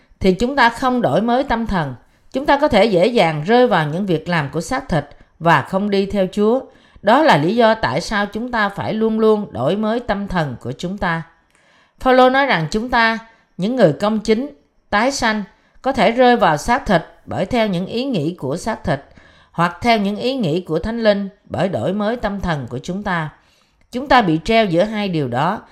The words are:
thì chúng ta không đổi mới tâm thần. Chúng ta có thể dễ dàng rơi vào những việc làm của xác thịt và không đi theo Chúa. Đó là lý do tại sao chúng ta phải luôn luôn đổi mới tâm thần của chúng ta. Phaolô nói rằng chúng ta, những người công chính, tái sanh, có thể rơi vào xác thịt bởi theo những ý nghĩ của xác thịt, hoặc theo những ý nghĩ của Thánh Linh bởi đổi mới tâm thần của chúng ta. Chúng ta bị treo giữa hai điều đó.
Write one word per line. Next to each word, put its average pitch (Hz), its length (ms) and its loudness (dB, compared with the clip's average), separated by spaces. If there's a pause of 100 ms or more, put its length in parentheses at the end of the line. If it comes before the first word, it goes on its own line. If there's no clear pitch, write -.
(200)
thì 190 120 4
chúng 240 240 -2
ta 240 120 4
không 247 340 -2
đổi 160 200 2
mới 240 220 0
tâm 233 220 -2
thần. 165 280 -4 (380)
Chúng 269 140 -4
ta 294 140 4
có 294 80 2
thể 226 160 4
dễ 190 220 4
dàng 170 400 0
rơi 240 200 6
vào 170 220 0
những 175 180 -4
việc 170 220 -2
làm 160 220 -2
của 160 100 -4
xác 269 280 -6
thịt 160 200 -2 (300)
và 160 240 4
không 196 280 -4
đi 196 160 0
theo 196 260 -2
Chúa. 220 280 0 (420)
Đó 240 200 4
là 262 140 6
lý 165 200 0
do 226 180 4
tại 143 260 -2
sao 202 260 -4
chúng 220 240 -8
ta 220 180 -2
phải 156 260 -6
luôn 220 240 0
luôn 214 340 2
đổi 143 240 -2
mới 214 240 -2
tâm 202 280 -4
thần 151 320 -2
của 123 120 -8
chúng 175 260 -8
ta. 165 240 -4 (800)
Phaolô 254 300 6
nói 269 160 2
rằng 175 240 0
chúng 220 180 -4
ta, 226 300 2 (380)
những 214 200 -4
người 190 160 4
công 208 260 -2
chính, 226 300 0 (420)
tái 226 220 0
sanh, 220 300 -2 (400)
có 262 100 -2
thể 226 180 2
rơi 247 260 4
vào 175 200 2
xác 240 300 -2
thịt 175 160 2 (240)
bởi 127 200 -4
theo 226 200 0
những 185 200 -2
ý 247 180 -6
nghĩ 180 340 -2
của 135 180 -6
xác 226 280 -8
thịt, 160 200 -2 (480)
hoặc 175 300 -2
theo 233 160 2
những 202 180 -2
ý 247 200 -4
nghĩ 180 240 -2
của 165 180 -4
Thánh 226 240 -6
Linh 202 260 2 (160)
bởi 165 240 -4
đổi 165 240 -4
mới 208 240 -2
tâm 202 240 -6
thần 156 300 -4
của 120 80 -8
chúng 180 240 -8
ta. 170 260 -4 (640)
Chúng 262 160 -8
ta 254 140 6
bị 160 220 0
treo 226 220 2
giữa 170 180 2
hai 214 240 -4
điều 156 200 -2
đó. 147 420 -2